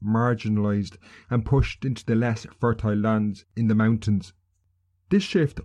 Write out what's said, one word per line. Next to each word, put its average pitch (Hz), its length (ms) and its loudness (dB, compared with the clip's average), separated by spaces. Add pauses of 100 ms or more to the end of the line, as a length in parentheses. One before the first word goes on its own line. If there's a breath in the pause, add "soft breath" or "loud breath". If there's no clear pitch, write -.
marginalised 107 920 0 (340 loud breath)
and 123 140 0
pushed - 400 0
into 131 220 -6
the 113 100 0
less 117 300 -2 (160)
fertile 110 340 0
lands 104 480 -2 (140)
in 117 100 0
the 110 80 2
mountains. 110 560 0 (800)
This 196 140 4
shift - 420 0